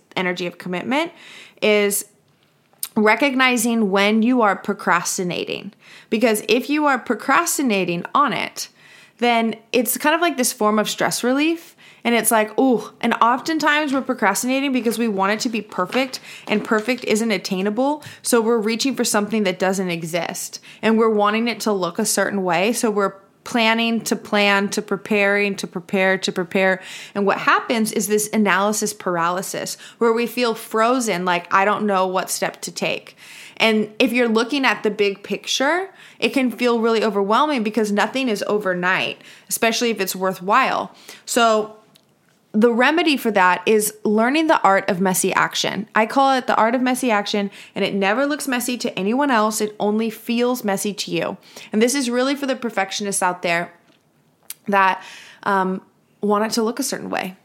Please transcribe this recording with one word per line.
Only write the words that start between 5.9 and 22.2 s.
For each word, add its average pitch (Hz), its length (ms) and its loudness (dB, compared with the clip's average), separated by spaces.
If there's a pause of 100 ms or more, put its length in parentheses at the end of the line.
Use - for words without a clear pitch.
Because 220 380 2
if 254 220 2
you 302 160 2
are 269 120 4
procrastinating 220 1080 0 (100)
on 269 180 2
it, - 360 -6 (500)
then 226 380 2 (160)
it's 247 260 0
kind 302 160 0
of 330 60 0
like 339 160 0
this 254 160 0
form 214 260 0
of 208 100 0
stress - 360 -2
relief. 302 500 0 (300)
And 233 100 2
it's 214 160 2
like, 220 260 2
ooh, 254 440 2
and 233 140 0
oftentimes 294 800 0
we're 269 80 0
procrastinating 254 720 0
because 233 240 0
we 233 120 0
want 190 240 0
it 214 80 -2
to 254 80 -2
be 220 120 -4
perfect, 220 600 -4 (260)
and 214 180 0
perfect 226 380 -2
isn't 220 300 0
attainable. 208 720 -2 (180)
So 240 180 2
we're 226 200 2
reaching 226 340 -2
for 254 80 -2
something 214 400 0
that 185 160 0
doesn't 185 320 0
exist, 170 680 -6 (220)
and 220 160 4
we're 226 120 4
wanting 214 380 2
it 214 120 -6
to 220 120 0
look 180 260 -2
a 220 60 0
certain 202 400 0